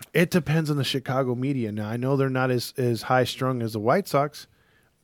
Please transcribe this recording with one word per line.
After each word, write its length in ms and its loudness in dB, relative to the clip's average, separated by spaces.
It 180 2
depends 400 0
on 60 0
the 60 0
Chicago 520 -2
media. 360 -2
Now, 180 -4
I 80 -4
know 200 2
they're 120 2
not 200 2
as, 280 0
as 260 0
high-strung 580 2
as 120 -4
the 60 -2
White 280 2
Sox, 400 -2